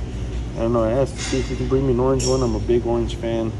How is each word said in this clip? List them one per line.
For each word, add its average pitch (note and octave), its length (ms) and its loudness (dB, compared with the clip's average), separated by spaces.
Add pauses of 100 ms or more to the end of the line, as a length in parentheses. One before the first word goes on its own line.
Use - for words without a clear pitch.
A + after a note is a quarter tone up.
(560)
I - 20 -4
don't A#2 160 0
know, A#2 100 2
I A2 80 2
asked C3+ 240 0
to - 60 -6
see C3 180 -2
if A#2+ 80 -2
he C3 80 -4
can B2 120 -2
bring C3+ 180 2
me B2+ 80 2
an A#2+ 60 2
orange C3 260 2
one. C3 160 2
I'm A#2 120 0
a G2+ 60 -2
big A2+ 260 2
orange A#2 280 0
fan. A2+ 460 -2